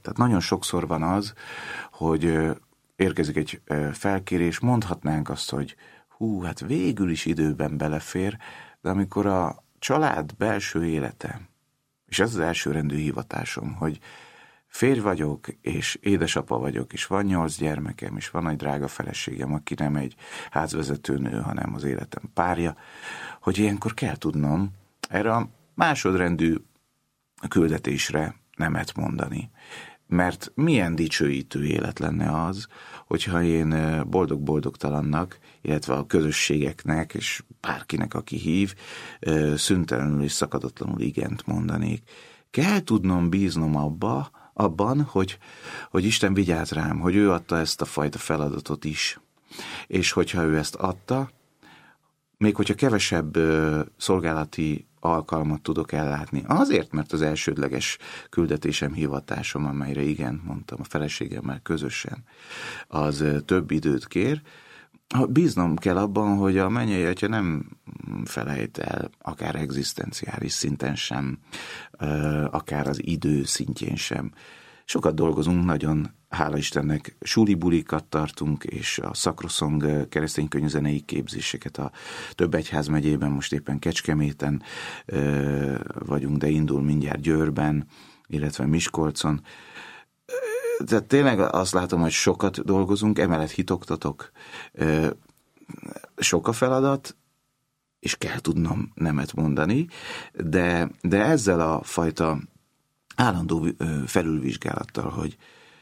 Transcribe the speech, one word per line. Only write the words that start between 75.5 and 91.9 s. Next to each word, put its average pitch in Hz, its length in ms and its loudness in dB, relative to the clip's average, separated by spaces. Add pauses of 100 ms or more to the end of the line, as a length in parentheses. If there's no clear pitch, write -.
nagyon, 78 460 2 (200)
hála 76 260 0
Istennek, 76 640 0
sulibulikat 85 840 4
tartunk, 76 600 -2
és - 340 -4
a - 160 -6
Sacrosong, 80 680 0
ö, 73 260 2
keresztény 76 400 -2
könyvzenei 73 520 0
képzéseket - 800 -6
a 71 120 -4 (420)
több 87 220 2
egyházmegyében, 76 760 0
most 71 220 -2
éppen 73 260 -2
Kecskeméten, 73 840 0 (420)
ö, 71 720 0 (240)
vagyunk, 71 380 -2
de 73 120 2
indul 76 340 2
mindjárt 73 380 0
Győrben, 76 640 2 (400)
illetve 73 400 -2
Miskolcon. 78 760 0 (840)
Ö, 480 580 -4
tehát - 200 2
tényleg 135 360 4
azt 92 320 2
látom, 90 280 2